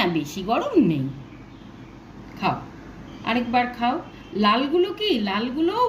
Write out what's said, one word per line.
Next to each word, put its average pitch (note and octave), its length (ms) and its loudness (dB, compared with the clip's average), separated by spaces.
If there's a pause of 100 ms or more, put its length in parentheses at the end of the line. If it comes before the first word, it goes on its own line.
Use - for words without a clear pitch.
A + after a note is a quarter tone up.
বেশি D#3+ 360 -2
গরম D4 300 0 (180)
নেই। C#3 120 2 (1400)
খাও, - 180 0 (680)
আরেকবার A#3+ 400 2 (120)
খাও। A#3+ 180 2 (380)
লালগুলো C#4 600 4
কি? G#4+ 160 0 (100)
লালগুলোও C4 680 2